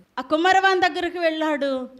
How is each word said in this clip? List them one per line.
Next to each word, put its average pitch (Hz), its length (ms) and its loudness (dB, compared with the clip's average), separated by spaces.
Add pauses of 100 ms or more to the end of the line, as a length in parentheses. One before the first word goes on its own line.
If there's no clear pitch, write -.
(180)
ఆ 262 40 -6
కుమ్మరివాని 370 580 2
దగ్గరికి 359 380 -2
వెళ్ళాడు, 294 680 -2 (120)